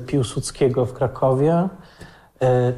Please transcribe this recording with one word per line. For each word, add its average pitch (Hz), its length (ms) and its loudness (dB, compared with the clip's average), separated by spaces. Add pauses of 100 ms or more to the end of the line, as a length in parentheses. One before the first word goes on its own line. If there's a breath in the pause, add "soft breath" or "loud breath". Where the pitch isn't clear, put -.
Piłsudskiego 127 800 0
w - 60 -8
Krakowie. 143 760 0 (720 loud breath)
Y, 127 360 2